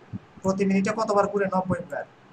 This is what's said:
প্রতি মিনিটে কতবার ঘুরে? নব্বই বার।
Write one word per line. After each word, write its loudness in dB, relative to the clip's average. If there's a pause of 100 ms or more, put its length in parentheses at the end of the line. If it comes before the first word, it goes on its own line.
(420)
প্রতি 0
মিনিটে 2
কতবার 2
ঘুরে? 0
নব্বই -2 (120)
বার। -8 (280)